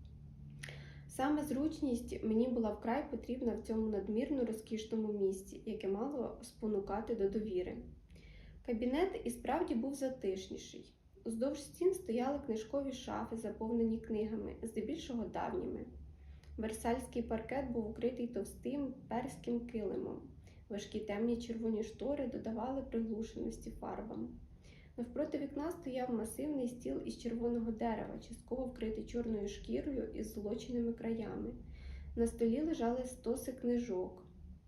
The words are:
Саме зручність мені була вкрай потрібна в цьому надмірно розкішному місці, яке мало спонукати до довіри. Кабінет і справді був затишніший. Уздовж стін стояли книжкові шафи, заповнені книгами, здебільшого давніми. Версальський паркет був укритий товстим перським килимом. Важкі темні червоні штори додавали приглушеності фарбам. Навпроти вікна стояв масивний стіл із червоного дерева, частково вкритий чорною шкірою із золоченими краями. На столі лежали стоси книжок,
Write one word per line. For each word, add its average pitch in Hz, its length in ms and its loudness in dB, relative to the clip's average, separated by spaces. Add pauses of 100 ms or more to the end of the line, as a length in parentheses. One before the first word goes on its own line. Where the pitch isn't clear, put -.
(1160)
Саме 294 280 4
зручність 269 800 2
мені 226 240 6
була 233 220 4
вкрай 233 420 2
потрібна 240 440 0
в - 60 -2
цьому 220 260 2
надмірно 220 580 4
розкішному 220 680 0
місці, 196 520 0
яке 196 220 -2
мало 240 540 0
спонукати 214 760 0
до 196 140 4
довіри. 196 480 0 (880)
Кабінет 254 580 2
і 240 60 -2
справді 294 460 2
був 269 180 2
затишніший. - 1000 -4 (300)
Уздовж 240 380 0
стін 370 320 4
стояли 254 460 2
книжкові 269 520 0
шафи, 226 460 -2
заповнені 226 640 2
книгами, 214 640 0
здебільшого 226 600 -2
давніми. 180 600 -2 (720)
Версальський 233 640 0
паркет 240 500 0
був 220 180 0
укритий 240 380 0
товстим 247 680 -2 (140)
перським 240 520 0
килимом. - 640 -2 (480)
Важкі 208 300 -4
темні 226 380 2
червоні 220 460 0
штори 262 440 0
додавали 240 540 -2
приглушеності 226 880 -2
фарбам. 214 680 -4 (580)
Навпроти 277 400 0
вікна 285 340 -2
стояв 247 420 -2
масивний 254 540 2
стіл 269 380 -2
із 233 120 -4
червоного 233 540 2
дерева, 220 560 0
частково 247 380 -2
вкритий 220 400 -2
чорною 220 420 0
шкірою 254 680 0
із 214 200 -4
золоченими 233 600 0
краями. 220 580 -2 (640)
На 233 120 8
столі 233 340 4
лежали 254 440 4
стоси 247 460 0
книжок, 240 760 2 (420)